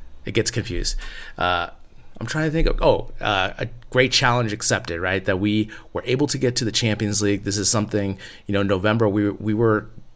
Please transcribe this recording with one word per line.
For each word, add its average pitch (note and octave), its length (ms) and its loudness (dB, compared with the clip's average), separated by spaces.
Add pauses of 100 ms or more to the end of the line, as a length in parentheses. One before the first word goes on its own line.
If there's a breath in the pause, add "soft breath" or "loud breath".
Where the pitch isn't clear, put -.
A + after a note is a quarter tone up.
(240 soft breath)
it G#2+ 100 -6
gets A2 180 0
confused. - 440 -2 (420 loud breath)
Uh, F2 340 0 (480)
I'm A2+ 80 -6
trying D#3 180 -2
to D#3 60 0
think D#3+ 160 4
of, - 160 2
oh, C3+ 360 4
uh, G2 380 0
a - 100 -4 (220)
great B2+ 220 4
challenge A#2+ 420 2
accepted, F#2 480 -2
right? F#2 240 0
That F#2+ 140 2
we G#2+ 320 2 (200 loud breath)
were - 140 -4
able C3 220 2
to C3+ 100 -2
get B2+ 200 0
to A#2+ 80 0
the G#2 60 0
Champions G#2 520 0
League. G2+ 200 2
This G2+ 140 -2
is G2 100 0
something, G#2 520 0 (260 loud breath)
you G#2 80 -4
know, G2 80 2
November, G2+ 480 4
we, G#2 220 2
we G#2 240 -2
were, A2 340 2 (260)